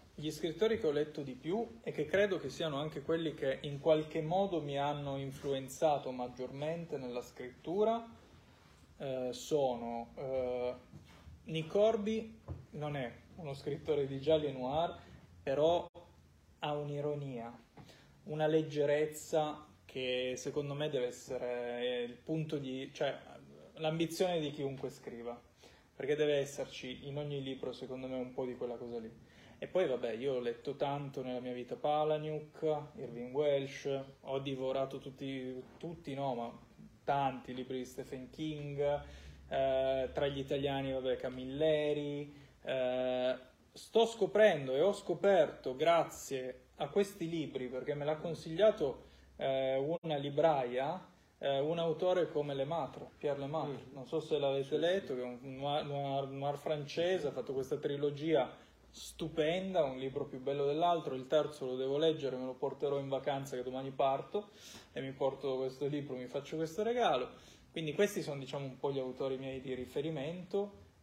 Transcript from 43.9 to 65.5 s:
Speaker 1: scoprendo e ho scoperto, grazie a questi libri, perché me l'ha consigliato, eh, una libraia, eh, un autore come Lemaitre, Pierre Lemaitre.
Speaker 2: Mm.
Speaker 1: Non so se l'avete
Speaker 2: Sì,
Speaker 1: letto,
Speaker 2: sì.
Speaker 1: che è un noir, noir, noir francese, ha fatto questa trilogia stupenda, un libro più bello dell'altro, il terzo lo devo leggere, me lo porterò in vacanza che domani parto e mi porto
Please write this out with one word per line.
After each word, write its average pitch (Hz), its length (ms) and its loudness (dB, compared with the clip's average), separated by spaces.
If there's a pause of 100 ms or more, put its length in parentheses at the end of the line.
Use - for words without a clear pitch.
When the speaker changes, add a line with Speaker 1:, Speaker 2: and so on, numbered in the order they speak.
Speaker 1:
scoprendo 185 680 6
e 139 60 4
ho 196 120 6
scoperto, 165 840 4
grazie 160 920 2 (100)
a 151 100 -2
questi 185 400 2
libri, 143 400 -2
perché 127 280 -2
me 143 100 -2
l'ha 151 100 2
consigliato, 165 920 2 (280)
eh, 135 400 2 (280)
una 160 120 0
libraia, 143 920 4 (320)
eh, 139 220 2
un 160 200 2
autore 170 520 4
come 147 220 0
Lemaitre, 139 640 -2
Pierre 143 220 0
Lemaitre. 143 500 -4
Speaker 2:
Mm. - 40 -18
Speaker 1:
Non 131 140 -12
so 160 140 -2
se 151 160 0
l'avete 139 380 2
Speaker 2:
Sì, - 20 4
Speaker 1:
letto, 180 300 2
Speaker 2:
sì. 131 120 -2
Speaker 1:
che - 20 -2
è 123 40 -4
un 123 320 -8
noir, 143 280 0
noir, 139 440 -2
noir 139 280 -2
francese, 156 720 0
ha 131 40 0
fatto 131 200 -6
questa 135 240 -2
trilogia 143 920 0 (240)
stupenda, 170 920 0
un 131 160 0
libro 135 260 -2
più - 160 -10
bello 139 240 2
dell'altro, 156 480 2
il 131 140 -6
terzo 147 400 2
lo 127 80 -2
devo 135 220 0
leggere, 143 400 2
me 127 80 -4
lo 127 100 -4
porterò 139 420 0
in 139 100 -2
vacanza 135 480 -2
che 123 60 -2
domani 131 300 -4
parto 139 580 0 (420)
e - 80 -6
mi 135 120 -6
porto 135 460 0